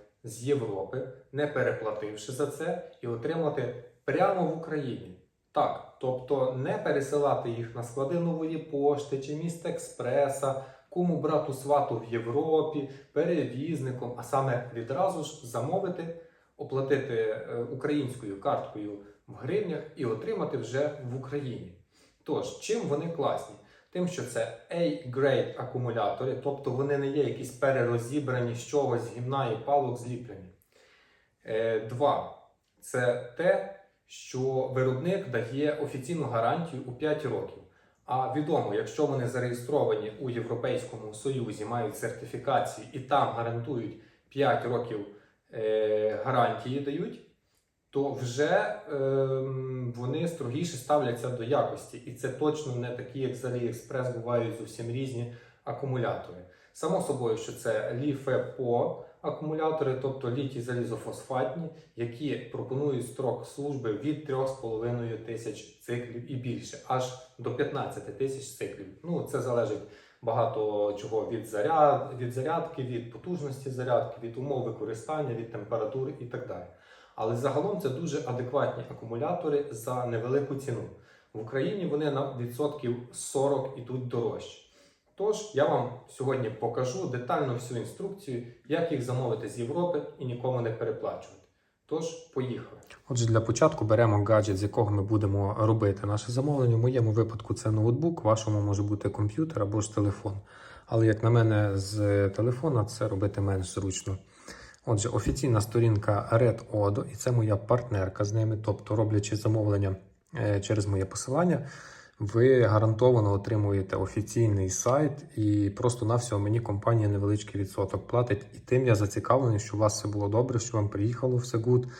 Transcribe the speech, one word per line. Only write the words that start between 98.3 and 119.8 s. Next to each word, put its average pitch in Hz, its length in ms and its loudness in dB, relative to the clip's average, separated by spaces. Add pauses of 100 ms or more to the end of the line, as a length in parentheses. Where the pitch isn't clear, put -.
може 101 220 2
бути 104 260 0
комп'ютер 107 540 0
або 104 180 0
ж - 140 -4
телефон. 101 420 0 (480)
Але, 113 200 4
як 107 180 4
на 113 60 6
мене, 107 480 6
з 101 520 4
телефона 120 560 2
це - 220 -2
робити 98 340 0
менш 95 320 0
зручно. 95 440 -2 (680)
Отже, 104 240 2
офіційна 110 520 2
сторінка 107 720 4
Red 113 400 4
Odo, 104 420 2
і - 20 -10
це - 160 0
моя 110 260 4
партнерка 104 640 2
з 104 100 -2
ними, 110 320 2
тобто, 104 300 -2
роблячи 107 400 2
замовлення, 101 600 2 (400)
е, 104 260 2
через 104 240 2
моє 95 200 2
посилання, 151 640 2 (520)
ви 120 420 8
гарантовано 110 720 6
отримуєте 101 640 2
офіційний 101 720 2
сайт, 139 560 2 (100)
і 104 340 4
просто-навсього 120 720 2
мені 107 180 2
компанія 107 480 4
невеличкий 101 540 2
відсоток 95 460 -2
платить, 120 460 2
і - 60 -16
тим 127 280 4
я 110 80 8
зацікавлений, 110 640 4
щоб 104 200 -4
у 110 40 4